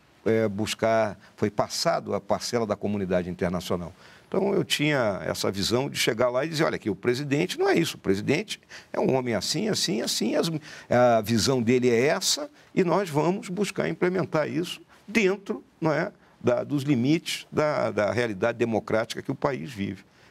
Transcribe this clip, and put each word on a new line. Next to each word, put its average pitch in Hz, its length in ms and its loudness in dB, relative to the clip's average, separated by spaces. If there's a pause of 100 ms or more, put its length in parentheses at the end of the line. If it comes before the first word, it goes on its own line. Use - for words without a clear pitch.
(240)
é, 110 240 2
buscar, 107 680 0 (160)
foi 104 160 0
passado 123 640 -2
à 98 60 -2
parcela 113 440 -2
da 104 120 -2
comunidade 92 520 -2
internacional. 90 640 -4 (360)
Então, 202 240 0
eu 175 120 0
tinha 127 600 0
essa 95 280 -2
visão 98 360 -2
de 135 80 -10
chegar 123 340 0
lá 127 140 0
e 160 40 -4
dizer, 156 160 0
"Olha, 151 160 0
que 107 100 -2
o 92 60 0
presidente 143 600 0
não 370 120 0
é 381 80 4
isso, 165 200 0
o - 40 -20
presidente 110 600 -2 (320)
é - 60 -6
um 180 160 2
homem 123 220 0
assim, 156 320 -2
assim, 196 340 -2
assim, - 320 -2
as, - 160 0 (400)
a 120 300 6
visão 117 420 2
dele 123 260 4
é 120 180 4
essa, 196 440 -2 (240)
e 190 80 4
nós 175 260 2
vamos 160 400 0
buscar 180 400 -2
implementar 165 600 0
isso 151 300 -6 (260)
dentro, 202 560 0 (180)
não 160 120 2
é, 160 180 0 (300)
da, 120 240 2
dos 131 180 -2
limites 143 680 0
da, 127 400 2
da 101 180 2
realidade 113 480 0
democrática 110 640 0
que - 80 -8
o 135 40 -2
país 143 380 -4
vive." 101 300 -6 (280)